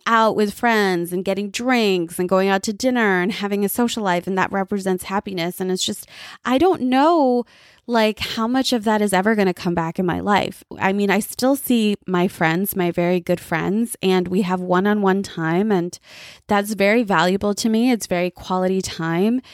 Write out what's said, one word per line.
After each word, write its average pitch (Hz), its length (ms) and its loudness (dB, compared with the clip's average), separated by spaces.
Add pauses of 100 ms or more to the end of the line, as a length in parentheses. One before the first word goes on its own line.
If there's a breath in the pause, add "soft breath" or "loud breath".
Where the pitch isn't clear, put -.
out 226 300 2
with 208 180 0
friends 190 580 0
and 180 120 -4
getting 196 260 -4
drinks 202 720 0
and 180 80 -2
going 190 200 2
out 196 140 0
to 220 100 -4
dinner 220 480 0
and 180 120 0
having 202 320 -2
a 196 40 0
social 233 360 -2
life, 175 240 -2
and 185 100 -2
that 190 140 0
represents 190 520 -2
happiness. 190 560 -6
And 185 120 -2
it's 185 120 -2
just, - 220 -8 (380 loud breath)
I 247 120 2
don't 330 260 2
know, 254 640 4 (440 soft breath)
like, 220 320 0
how - 260 -4
much 254 260 0
of 233 120 0
that 214 180 2
is 208 100 2
ever 196 220 4
gonna 208 180 2
come 175 220 -4
back 165 240 -2
in 190 80 0
my 175 140 0
life. 196 420 0 (160)
I 196 140 0
mean, 202 180 0
I 196 80 2
still 262 380 0
see 220 400 2 (100)
my 180 220 0
friends, 175 480 -2
my 175 160 0
very 180 260 0
good 170 220 -2
friends, 180 600 -2
and 185 280 2
we 185 140 0
have 185 180 -2
one-on-one 190 640 2
time, 175 480 -2
and 175 260 -2 (480 loud breath)
that's 208 280 0
very 202 280 2
valuable 196 520 2
to 226 140 -2
me. 226 220 2
It's 226 160 -2
very 180 240 -2
quality 185 500 -2
time. 180 600 -2 (140)